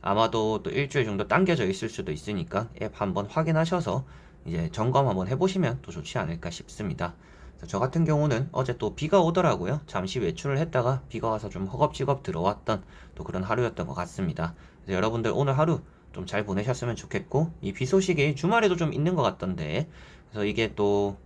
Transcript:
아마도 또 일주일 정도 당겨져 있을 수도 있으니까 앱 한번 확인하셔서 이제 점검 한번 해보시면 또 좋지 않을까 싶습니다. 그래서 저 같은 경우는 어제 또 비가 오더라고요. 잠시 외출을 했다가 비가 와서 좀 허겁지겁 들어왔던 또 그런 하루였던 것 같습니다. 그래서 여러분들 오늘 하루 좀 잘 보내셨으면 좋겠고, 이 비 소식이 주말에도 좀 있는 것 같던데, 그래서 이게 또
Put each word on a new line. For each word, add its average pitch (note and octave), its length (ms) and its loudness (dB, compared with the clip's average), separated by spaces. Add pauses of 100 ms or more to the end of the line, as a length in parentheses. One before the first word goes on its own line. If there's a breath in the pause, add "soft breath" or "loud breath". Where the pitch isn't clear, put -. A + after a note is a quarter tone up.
아마도 A2 600 2
또 - 80 -4
일주일 C#3 340 0
정도 G2+ 220 -2
당겨져 D#3 400 4
있을 G2 220 -2
수도 F#2 240 -6
있으니까 G2+ 560 -4 (120)
앱 - 200 -6
한번 G2 260 0
확인하셔서 D#3+ 800 0 (420 loud breath)
이제 E2 260 -2
점검 B2+ 360 2
한번 F#2 200 0
해보시면 E3 540 2
또 - 100 -14
좋지 E3 260 -6
않을까 E2+ 320 -4
싶습니다. - 640 -6 (480 loud breath)
그래서 - 80 -12
저 G2 80 -2
같은 C3 260 2
경우는 D3 460 2
어제 C3 260 -2
또 - 200 -2
비가 D#3 240 4
오더라고요. D3+ 680 2
잠시 F#2+ 320 -4
외출을 A#2 400 -2
했다가 C3 500 0
비가 A2+ 200 -4
와서 A2 200 -2
좀 F#2+ 200 -4
허겁지겁 C#3 560 0
들어왔던 F#2+ 580 0 (320 loud breath)
또 - 80 -12
그런 F2+ 220 -4
하루였던 A2+ 420 0
것 C2+ 80 -8
같습니다. E2+ 600 -4 (280 loud breath)
그래서 G2 140 -2
여러분들 A2+ 360 0
오늘 C3+ 240 2
하루 D#3 240 4 (320 loud breath)
좀 F#2 140 -8
잘 G#2 180 -2
보내셨으면 A2 500 -2
좋겠고, D3 580 -2 (100)
이 - 100 -4
비 C3+ 140 -2
소식이 E3 480 4
주말에도 G3 420 4
좀 E3 160 0
있는 E3 220 2
것 D#3 80 2
같던데, F#2 680 0 (400 loud breath)
그래서 G#2+ 160 -4
이게 G#2+ 300 0
또 G2+ 520 2